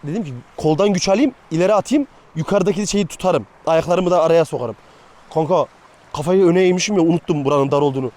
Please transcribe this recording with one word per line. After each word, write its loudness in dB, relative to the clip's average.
dedim -6
ki -12
koldan 0
güç -2
alayım, 2
ileri 0
atayım. 0
Yukarıdaki -2
şeyi -2
tutarım. -2
Ayaklarımı 0
da 2
araya 4
sokarım. -8
Kanka 0
kafayı 0
öne 4
eğmişim 0
ya, 2
unuttum 0
buranın 0
dar 0
olduğunu. -2